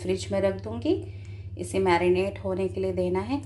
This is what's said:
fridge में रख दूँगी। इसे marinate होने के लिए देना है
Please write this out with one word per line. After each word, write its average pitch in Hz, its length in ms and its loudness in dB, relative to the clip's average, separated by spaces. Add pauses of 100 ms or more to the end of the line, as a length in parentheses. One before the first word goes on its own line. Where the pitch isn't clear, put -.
fridge 185 300 -2
में 196 80 2
रख 190 220 2
दूँगी। 240 320 0 (640)
इसे - 200 -2
marinate 185 680 4
होने 190 240 0
के 190 120 -4
लिए 185 120 0
देना 180 280 0
है 262 260 -2